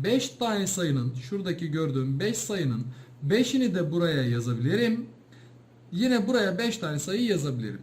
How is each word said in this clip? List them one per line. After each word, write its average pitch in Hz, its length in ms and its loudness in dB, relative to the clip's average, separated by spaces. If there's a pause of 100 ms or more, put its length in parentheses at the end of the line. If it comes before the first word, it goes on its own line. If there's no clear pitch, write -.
beş 247 240 2
tane 214 380 -2
sayının, 135 480 0
şuradaki 175 560 -4
gördüğüm 139 500 0
beş 214 160 0
sayının 131 500 -2 (360)
beşini 233 520 2
de 170 180 0
buraya 160 300 2
yazabilirim. 127 840 2 (840)
Yine 226 340 2
buraya 196 320 2
beş 233 180 0
tane 151 220 -4
sayı 196 260 -2
yazabilirim. 135 580 -2